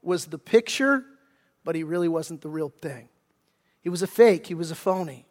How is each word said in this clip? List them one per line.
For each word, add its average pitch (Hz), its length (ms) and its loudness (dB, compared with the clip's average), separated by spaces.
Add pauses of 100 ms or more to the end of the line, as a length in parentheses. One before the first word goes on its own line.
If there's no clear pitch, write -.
was 170 240 -2
the 151 100 -12
picture, 262 640 2 (600)
but 165 80 -4
he 165 100 -4
really 170 240 0
wasn't 165 340 -4
the 156 80 -12
real 151 220 -6 (100)
thing. 131 280 -12 (720)
He 170 80 -4
was 175 140 -4
a 185 40 -4
fake. 220 380 6
He 180 80 -8
was 165 160 -6
a 160 60 -8
phony. 165 560 -4